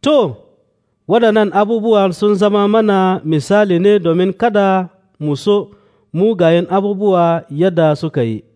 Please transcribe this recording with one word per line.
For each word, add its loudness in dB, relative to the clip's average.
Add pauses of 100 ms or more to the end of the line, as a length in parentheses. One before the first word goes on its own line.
To, 0 (720)
waɗannan 2
abubuwa 0
sun 0
zama 0
mana 0
misali 0
ne 2
domin 0
kada 0 (300)
mu -4
so -2 (420)
mugayen 2
abubuwa 0
yadda 0
suka -4
yi. -6 (120)